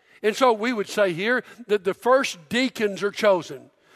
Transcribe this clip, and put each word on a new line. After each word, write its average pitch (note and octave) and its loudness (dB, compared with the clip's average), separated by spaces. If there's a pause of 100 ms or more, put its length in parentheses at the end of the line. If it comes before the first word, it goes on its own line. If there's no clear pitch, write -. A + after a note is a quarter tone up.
(220)
And G#3 0
so B3 4
we A3+ -2
would G#3 -6
say G3 0
here G#3+ -2 (240)
that G3+ -2
the F#3 0
first A#3+ 0
deacons G#3+ -2
are G3+ -2
chosen D#3 -2 (240)